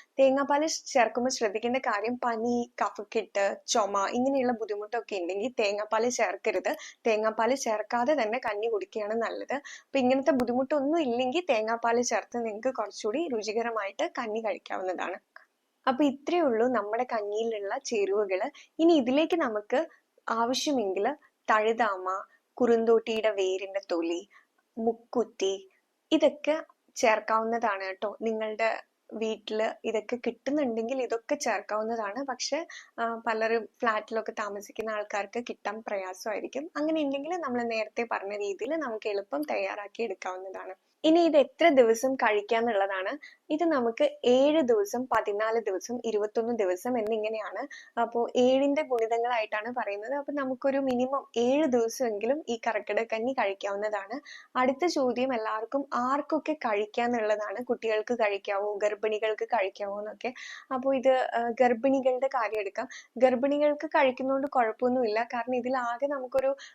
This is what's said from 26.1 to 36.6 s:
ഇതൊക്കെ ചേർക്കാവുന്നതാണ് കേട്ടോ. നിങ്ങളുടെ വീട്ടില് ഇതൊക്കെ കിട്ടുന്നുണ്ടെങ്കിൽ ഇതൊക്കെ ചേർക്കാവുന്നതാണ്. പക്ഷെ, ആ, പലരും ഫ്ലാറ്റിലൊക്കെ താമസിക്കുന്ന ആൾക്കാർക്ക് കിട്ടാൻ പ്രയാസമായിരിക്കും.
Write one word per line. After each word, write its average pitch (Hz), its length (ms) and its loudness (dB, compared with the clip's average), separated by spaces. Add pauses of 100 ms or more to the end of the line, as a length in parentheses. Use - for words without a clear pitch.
ഇതൊക്കെ 311 520 2 (320)
ചേർക്കാവുന്നതാണ് 220 880 0
കേട്ടോ. 190 380 -6
നിങ്ങളുടെ 220 600 -2 (300)
വീട്ടില് 220 760 -4
ഇതൊക്കെ 214 280 -4
കിട്ടുന്നുണ്ടെങ്കിൽ 247 840 -2
ഇതൊക്കെ 233 340 -2
ചേർക്കാവുന്നതാണ്. 214 880 -4
പക്ഷെ, 277 440 -6 (320)
ആ, 226 280 -4
പലരും 220 420 0 (100)
ഫ്ലാറ്റിലൊക്കെ 220 520 -2
താമസിക്കുന്ന 214 600 -8
ആൾക്കാർക്ക് 208 580 -4
കിട്ടാൻ 214 380 -8
പ്രയാസമായിരിക്കും. 208 880 -6